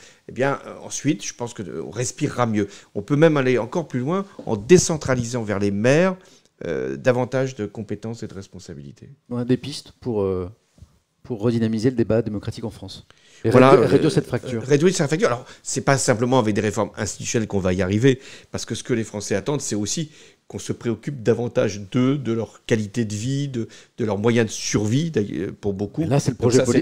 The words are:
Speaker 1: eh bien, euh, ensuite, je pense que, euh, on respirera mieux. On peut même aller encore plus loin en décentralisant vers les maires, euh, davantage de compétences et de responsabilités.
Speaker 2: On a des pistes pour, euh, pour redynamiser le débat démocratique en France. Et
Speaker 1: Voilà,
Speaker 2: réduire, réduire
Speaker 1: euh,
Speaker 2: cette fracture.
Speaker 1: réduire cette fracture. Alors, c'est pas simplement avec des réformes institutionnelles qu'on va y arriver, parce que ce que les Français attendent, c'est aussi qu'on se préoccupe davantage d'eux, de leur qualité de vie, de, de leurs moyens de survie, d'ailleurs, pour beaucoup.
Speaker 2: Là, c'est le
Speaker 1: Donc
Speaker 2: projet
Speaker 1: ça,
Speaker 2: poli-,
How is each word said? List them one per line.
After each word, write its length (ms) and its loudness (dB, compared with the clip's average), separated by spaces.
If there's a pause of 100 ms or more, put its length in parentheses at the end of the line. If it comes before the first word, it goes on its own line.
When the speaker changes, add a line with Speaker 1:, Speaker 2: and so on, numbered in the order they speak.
(280)
Speaker 1:
eh 60 -16
bien, 320 -2
euh, 180 -14
ensuite, 420 -4
je 80 -10
pense 200 -10
que, 100 -10
euh, 220 -10
on 60 -12
respirera 540 -2
mieux. 220 2 (260)
On 100 -6
peut 120 -2
même 220 6
aller 200 2
encore 300 -4
plus 140 -4
loin 240 -2 (200)
en 120 -2
décentralisant 840 2
vers 160 -2
les 120 0
maires, 460 2 (480)
euh, 320 -4
davantage 580 0
de 100 -6
compétences 580 -10
et 40 -10
de 60 -16
responsabilités. 760 -16 (200)
Speaker 2:
On 80 -6
a 80 -4
des 120 2
pistes 420 -10
pour, 220 -2
euh, 280 -2 (760)
pour 180 -10
redynamiser 480 2
le 60 -4
débat 260 2
démocratique 440 -6
en 40 -6
France. 380 -16 (380)
Et 40 2
Speaker 1:
Voilà, 220 10
Speaker 2:
réduire, 180 8
réduire 180 4
Speaker 1:
euh, 60 2
Speaker 2:
cette 140 0
fracture. 360 -6
Speaker 1:
réduire 300 4
cette 140 0
fracture. 200 2
Alors, 180 -2 (180)
c'est 180 -6
pas 160 4
simplement 420 2
avec 140 2
des 80 0
réformes 360 -2
institutionnelles 500 -4
qu'on 120 -2
va 140 2
y 80 0
arriver, 380 4 (320)
parce 140 -8
que 100 -8
ce 80 -10
que 100 -2
les 100 0
Français 320 -6
attendent, 260 -2
c'est 140 -6
aussi 360 -4 (380)
qu'on 100 -12
se 140 -6
préoccupe 500 -6
davantage 560 0 (100)
d'eux, 280 2
de 160 -2
leur 320 -8
qualité 400 0
de 100 -6
vie, 320 -4
de, 220 -6 (280)
de 80 -2
leurs 120 0
moyens 280 4
de 60 -6
survie, 580 0
d'ailleurs, 440 -2
pour 200 -4
beaucoup. 300 -4
Speaker 2:
Là, 160 2
c'est 120 -2
le 40 -2
Speaker 1:
Donc 60 -12
Speaker 2:
projet 180 4
Speaker 1:
ça, 60 4
Speaker 2:
poli-, 160 4